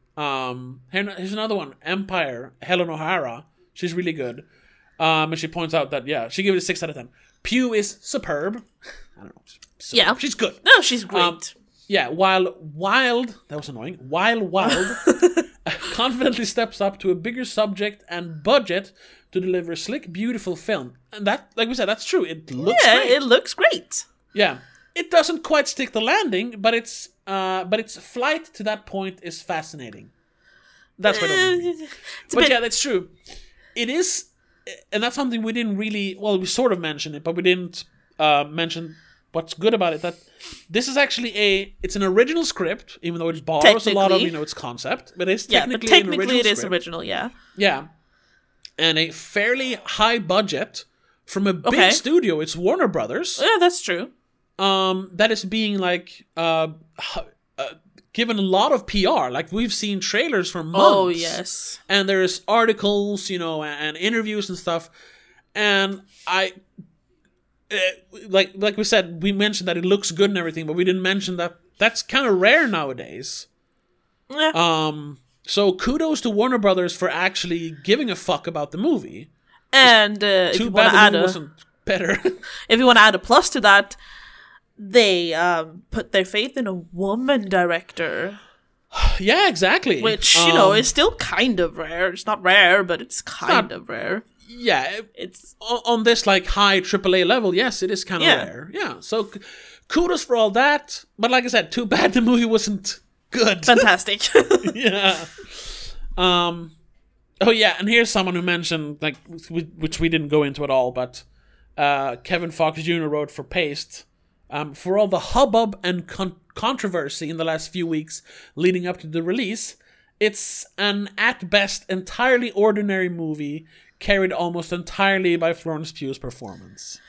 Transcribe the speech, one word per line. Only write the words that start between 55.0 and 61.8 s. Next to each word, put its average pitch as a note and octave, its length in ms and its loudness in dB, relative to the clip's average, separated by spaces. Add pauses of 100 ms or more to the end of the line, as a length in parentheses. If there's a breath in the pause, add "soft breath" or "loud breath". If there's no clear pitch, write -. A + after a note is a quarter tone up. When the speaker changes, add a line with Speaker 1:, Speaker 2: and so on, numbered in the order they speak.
Speaker 1:
that G#3 160 2
is G#3+ 140 -4
being, G#3 340 -2
like, F3+ 480 -4 (100)
uh, D#3+ 320 0 (300)
h-, - 260 -8 (320)
uh, C3+ 80 -6 (480)
given A3+ 260 -2
a G3 40 0
lot G3 300 2
of G#3+ 140 -2
P F#3 200 0
R. G3 240 2
Like, C#3+ 220 -6
we've A3 200 -2
seen G3+ 280 -4
trailers G#3+ 500 -2
for F3 120 -8
months. F#3+ 240 4
Speaker 2:
Oh, G3 220 6
yes. E3+ 680 -4 (100)